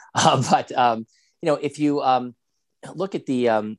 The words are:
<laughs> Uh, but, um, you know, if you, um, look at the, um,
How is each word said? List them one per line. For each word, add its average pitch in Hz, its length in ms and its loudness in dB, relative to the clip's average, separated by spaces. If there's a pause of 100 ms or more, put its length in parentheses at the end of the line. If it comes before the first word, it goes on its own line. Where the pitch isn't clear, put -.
<laughs> - 120 -18
Uh, 131 360 4
but, 139 260 0
um, 117 300 2 (360)
you 175 40 -8
know, 151 100 2
if 143 220 -8
you, 147 240 0
um, 123 320 0 (600)
look 190 200 -6
at 170 120 -10
the, 123 220 0
um, 110 300 0